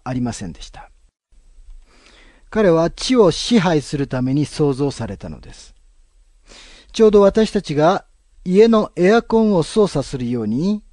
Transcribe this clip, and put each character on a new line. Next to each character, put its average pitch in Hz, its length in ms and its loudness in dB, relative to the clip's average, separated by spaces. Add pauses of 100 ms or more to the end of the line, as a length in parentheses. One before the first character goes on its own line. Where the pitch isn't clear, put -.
あ 127 80 -10
り 127 80 -6
ま 120 140 -4
せ 98 140 -12
ん 82 40 -12
で - 100 -18
し - 80 -20
た。 - 220 -20 (1600)
彼 214 200 2
は 165 200 2
地 - 260 -4
を 202 160 4
支 - 260 0
配 165 240 0
す 147 160 -8
る 139 100 -4
た 127 140 -6
め 131 120 -2
に 143 120 0
創 143 280 -2
造 135 180 -4
さ 117 160 -10
れ 101 80 -10
た 87 140 -14
の 73 100 -16
で - 140 -20
す。 - 200 -20 (1160)
ち 226 120 0
ょ 214 40 8
う 214 40 2
ど 202 100 6
私 202 300 2
た 202 100 -4
ち 156 120 -8
が 156 300 0 (400)
家 196 240 4
の 220 300 2
エ 180 160 4
ア 233 80 2
コ 226 200 0
ン 214 120 2
を 165 100 2
操 208 240 0
作 139 180 -4
す 143 120 -10
る 123 120 -6
よ 123 120 -4
う 107 60 -4
に、 175 460 -4